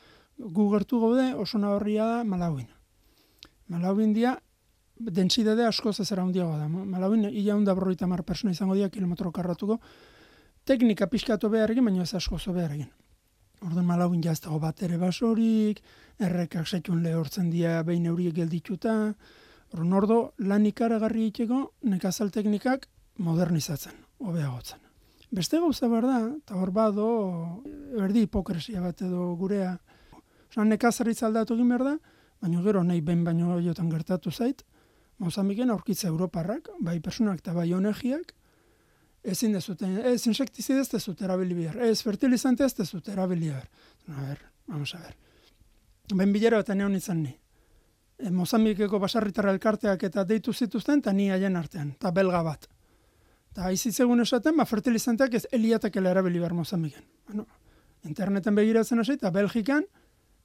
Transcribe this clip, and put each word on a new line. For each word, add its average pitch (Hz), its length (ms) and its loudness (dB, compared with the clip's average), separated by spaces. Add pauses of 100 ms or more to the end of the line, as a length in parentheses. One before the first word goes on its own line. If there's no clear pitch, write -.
(380)
gu 208 340 0
gertu 214 320 2
gaude, 254 320 4
oso 208 240 -2
nabarria 208 480 0
da 233 160 -2
Malawin. 175 480 -2 (960)
Malawin 196 440 0
dia, 233 260 0 (580)
dentsidade 220 680 2
askoz 214 340 -2
ez 180 120 -4
era 185 100 -2
handiagoa 180 360 -2
da. 151 100 -4
Ma-, 180 160 -4
Malawin 196 440 0
ia 208 240 -2
ehun 208 120 4
da 196 100 4
berrogeita 185 320 -2
hamar 180 180 -2
persona 185 280 -2
izango 190 220 0
dira 196 160 2
kilometro 175 420 -4
karratuko, 180 460 -2 (880)
teknika 226 440 4
pixka 214 320 0
hobearekin, 220 420 2
baina 185 200 2
ez 165 100 -6
askoz 170 340 -4
hobearekin. 156 420 -4 (720)
Orduan 175 240 0
Malawin 175 360 2
ja 165 100 0
ez 156 100 -4
dago 156 160 -4
bat 156 240 -4
ere 175 160 -2
basorik, 214 800 2 (380)
errekak 175 480 -2
setxun 170 360 -2
lehortzen 165 480 -2
dira 165 320 0
behin 170 240 0
euriek 170 280 0
geldituta. 202 800 -2 (580)
Orduan 170 200 0
ordo 208 260 4 (200)
lan 208 280 4
ikaragarri 220 640 0
egiteko 240 340 -2 (200)
nekazal 196 480 0
teknikak 214 580 0 (300)
modernizatzen, 165 760 0 (260)
hobeagotzen. 156 580 -6 (540)
Beste 196 260 -2
gauza 302 300 2
behar 226 160 2
da, 254 140 2 (240)
eta 190 180 -8
hor 185 100 0
bado 208 360 2 (960)
erdi 202 240 4
hipokresia 185 580 -4
bat 175 160 -6
edo 180 360 -2
gurea, 190 420 -2 (720)
Osa, 214 160 0
nekazaritza 220 580 2
aldatu 220 300 0
egin 240 160 4
behar 247 140 0
da, 294 100 0 (480)
baina 175 180 0
gero 196 220 2
nahi 175 160 2
behin 170 240 2
baino 170 320 0
gehiagotan 175 340 -2
gertatu 170 400 -4
zait, 240 320 -2 (600)
Mozambiken 202 480 0
aurkitza 196 380 -2
europarrak, 180 600 -4 (120)
bai 170 200 -2
personak 190 380 -2
eta 170 160 -8
bai 170 180 0
onegiak, 214 640 -2 (880)
ezin 214 320 0
dezuten, 185 480 -4
ez 247 240 2
insektizide 262 560 0
ez 262 80 -4
dezut 190 320 -4
erabili 185 320 -2
behar, 165 320 -4
ez 220 160 2
fertilizante 254 640 2
ez 254 100 2
dezut 180 340 -6
erabili 185 440 -2
behar. 131 160 -8 (400)
A 139 180 -8
ber, 139 140 -8 (260)
vamos 147 300 -6
a - 20 -16
ver. - 180 -18 (960)
Behin 196 220 4
bilera 226 240 4
batean 196 220 0
egon 202 120 0
nintzen 180 300 -2
ni. 131 100 -4 (840)
E, 226 120 -4
Mozambikeko 202 680 2
baserritar 208 500 0
elkarteak 202 600 0
eta 202 140 -2
deitu 214 280 0
zituzten, 254 460 0
eta 220 140 0
ni 196 180 2
haien 190 260 0
artean, 147 380 -6
eta - 160 -4
belga 180 320 2
bat. 160 240 -6 (840)
Eta 185 180 -4
aizitzegun 240 540 2
esaten, 302 320 2
ba, 269 100 4
fertilizanteak 233 720 2
ez - 140 -6
eliatekela 220 580 2
erabili 180 320 2
behar 175 160 -2
Mozambiken. 160 460 -4 (240)
Bueno, 208 180 -8 (580)
interneten 196 500 0
begiratzen 220 440 4
hasi, 233 220 2
eta 196 100 0
Belgikan 214 560 2 (580)